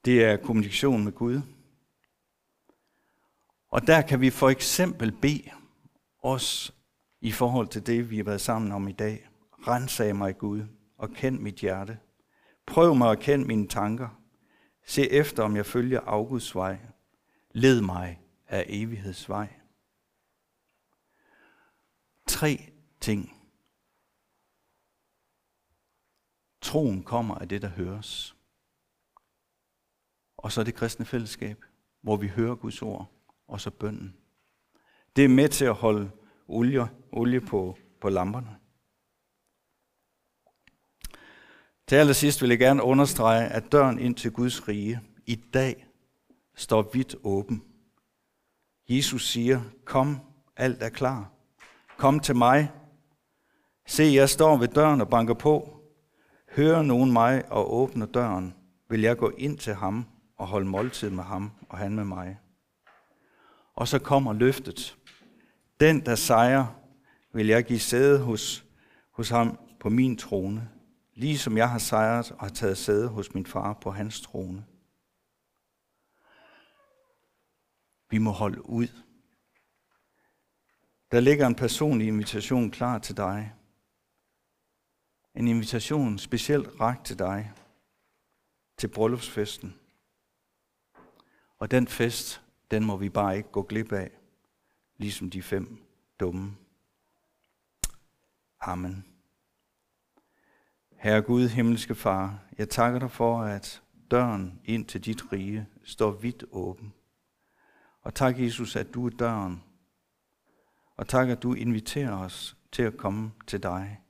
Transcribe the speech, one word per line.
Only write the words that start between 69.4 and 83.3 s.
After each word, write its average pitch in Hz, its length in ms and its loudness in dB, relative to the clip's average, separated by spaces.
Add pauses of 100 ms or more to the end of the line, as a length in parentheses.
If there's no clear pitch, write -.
på 107 100 -4
min 123 280 2
trone, 104 520 -6 (440)
ligesom 131 440 -2
jeg 117 120 4
har 117 100 -4
sejret 113 520 0
og - 80 -20
har 98 100 -8
taget 95 280 -2
sæde 107 320 0
hos 107 240 -10
min 95 120 -6
far 104 280 -6
på - 180 -10
hans 107 300 -10
trone." 95 440 -12 (3500)
Vi 110 80 -2
må 110 140 2
holde 98 380 -4
ud. 120 180 -2 (2250)
Der 120 80 6
ligger 139 280 6
en 117 80 2
personlig 123 520 0
invitation 107 640 -2
klar 123 280 -4
til 104 180 -10
dig. 104 360 -4 (1800)